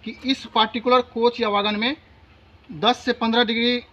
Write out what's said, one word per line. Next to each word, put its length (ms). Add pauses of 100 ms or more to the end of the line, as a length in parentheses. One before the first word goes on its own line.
कि 120 (100)
इस 180 (100)
particular 460 (140)
coach 260
या 80
wagon 280
में 200 (760)
दस 280
से 160
पन्द्रह 300
डिग्री 320 (160)